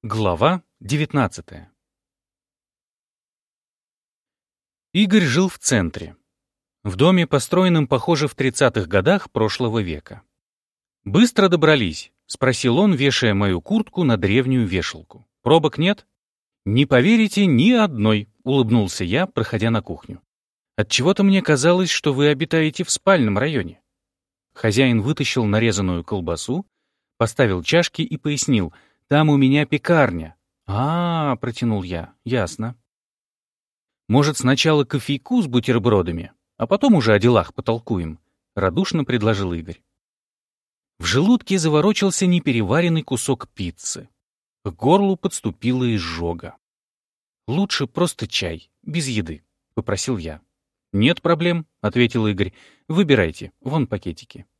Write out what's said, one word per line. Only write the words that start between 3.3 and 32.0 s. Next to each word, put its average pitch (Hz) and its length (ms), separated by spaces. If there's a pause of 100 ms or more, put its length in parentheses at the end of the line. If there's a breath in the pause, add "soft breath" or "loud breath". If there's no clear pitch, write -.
Игорь 196 300
жил 160 260
в - 80
центре. 87 580 (680)
В 92 140
доме, 170 300
построенном, 170 600
похоже, 147 400
в - 80
тридцатых 120 540
годах 98 420
прошлого 110 500
века. 80 420 (840)
«Быстро 196 460
добрались?» — 147 640 (140)
спросил 127 520
он, 202 160
вешая 127 400
мою 98 260
куртку 208 440
на 120 120
древнюю 120 500
вешалку. 85 640 (140)
«Пробок 151 340
нет?» 180 300 (580)
«Не 120 220
поверите, 202 580
ни 165 280
одной», — 110 580 (120)
улыбнулся 117 640
я, 127 220
проходя 113 440
на 110 120
кухню. - 400 (540)
«Отчего-то 170 480
мне 196 180
казалось, 165 480
что - 240
вы 143 140
обитаете 156 560
в - 60
спальном 127 460
районе». 107 460 (720)
Хозяин 113 480
вытащил 131 420
нарезанную 101 600
колбасу, 98 600 (540)
поставил 110 440
чашки - 380
и 156 160
пояснил: 147 560 (360 soft breath)
«Там 151 200
у 143 80
меня 139 300
пекарня». 113 680 (320)
«А, — 151 720
протянул 113 440
я, — 87 280 (120)